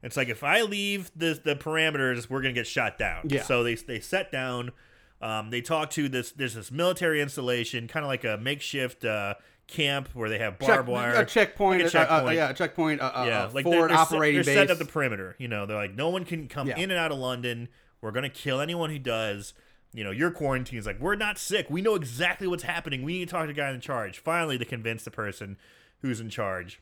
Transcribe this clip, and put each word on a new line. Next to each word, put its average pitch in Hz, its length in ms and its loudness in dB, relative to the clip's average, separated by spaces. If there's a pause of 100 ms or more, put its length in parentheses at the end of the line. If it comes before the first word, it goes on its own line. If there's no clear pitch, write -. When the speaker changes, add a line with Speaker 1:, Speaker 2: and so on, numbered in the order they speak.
Speaker 1:
It's 123 140 -10
like, 131 140 0
"If 107 140 -6
I 175 180 4
leave 202 540 -2
the, 160 280 0
the 147 120 0
parameters, 139 720 0
we're 135 120 -2
gonna 131 120 0
get 117 140 -2
shot 117 300 -2
down." 85 300 -2
Speaker 2:
Yeah. 139 160 2
Speaker 1:
So 123 200 2
they, 117 120 2
they 113 240 -8
set 185 320 -2
down. 123 400 -4 (500)
Um, 110 280 -4
they 123 120 -2
talk 156 300 0
to 147 160 0
this. 127 240 -2
There's 131 220 -6
this 113 180 -10
military 165 500 2
installation, 123 680 -2
kinda 147 200 -4
like 131 160 -2
a 110 140 0
makeshift, 131 680 -4
uh, 104 320 -2 (320)
camp 139 460 0
where 113 160 -2
they 110 80 0
have 104 220 -2
Speaker 2:
Check-, 135 80 0
Speaker 1:
barbed 131 220 4
wire, 120 260 2
Speaker 2:
a - 100 6
checkpoint, 190 580 4
Speaker 1:
like 170 100 4
a 160 60 8
Speaker 2:
uh, - 40 8
uh, 156 40 4 (120)
Speaker 1:
checkpoint. 131 160 2
Speaker 2:
yeah, 151 140 4
a 131 40 -4
checkpoint, 156 480 0
uh, 131 140 0
uh, 123 120 0
Speaker 1:
Yeah, 107 180 2
Speaker 2:
uh, 104 60 -4
Speaker 1:
like, 139 120 -2
Speaker 2:
forward 170 180 6
Speaker 1:
they're, 165 80 6
they're 170 80 6
Speaker 2:
operating 151 460 6
Speaker 1:
set, - 20 4
they're 139 80 4 (140)
setting - 80 -
Speaker 2:
base. 165 60 -6
Speaker 1:
up - 60 -4
the - 60 -14
perimeter. 107 460 -2
You 123 80 -8
know, 104 180 -2
they're 107 120 -4
like, 98 180 -4
"No 147 140 0
one 185 140 -2
can 160 240 -6
come 139 200 -4
Speaker 2:
Yeah. 123 100 -2
Speaker 1:
in 190 140 -2
and 180 80 2
out 160 120 0
of 139 60 -2
London. 120 520 -4 (320)
We're 110 100 -6
gonna 131 180 -2
kill 135 320 -2
anyone 165 300 -2
who 147 80 -6
does. 110 540 -2 (400)
You 113 100 -8
know, 98 80 -4
you're 143 200 2
quarantined." 131 460 -2
He's 104 80 -8
like, 104 140 -6
"We're 185 160 0
not 208 240 -4
sick. 202 300 -2
We 190 120 -2
know 214 140 4
exactly 165 500 -2
what's 175 180 -2
happening. 160 380 -4
We 156 120 -4
need 180 140 -4
to - 40 -10
talk 180 120 -2
to 156 40 -4
the 147 60 -8
guy 143 180 -2
in 127 100 -8
charge." 110 380 -6
Finally, 160 380 0
they 120 80 -2
convince 113 380 -6
the - 80 -12
person 101 460 -6 (460)
who's 123 180 -2
in 113 80 -10
charge 92 520 -4